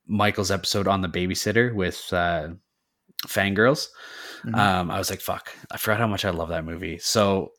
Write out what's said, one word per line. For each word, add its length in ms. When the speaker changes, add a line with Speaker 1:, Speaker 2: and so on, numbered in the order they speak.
Speaker 1:
Michael's 440
episode 360
on 140
The 80
Babysitter 640
with, 280
uh, 360
Fangirls, 600
Speaker 2:
Mm-hmm. 100
Speaker 1:
um, 360
I 80
was 100
like, 120
"Fuck, 300
I 60
forgot 220
how 80
much 160
I 60
love 200
that 160
movie." 340
So 600